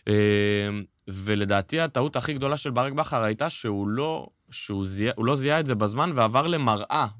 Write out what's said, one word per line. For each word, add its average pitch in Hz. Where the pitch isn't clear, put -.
אה, 104
ולדעתי 101
הטעות 147
הכי 135
גדולה 139
של 143
ברק 131
בכר 147
הייתה 110
שהוא 101
לא, 143
שהוא 98
זיהה, 101
הוא 113
לא 139
זיהה 143
את 156
זה 127
בזמן 110
ועבר 123
למראה. 135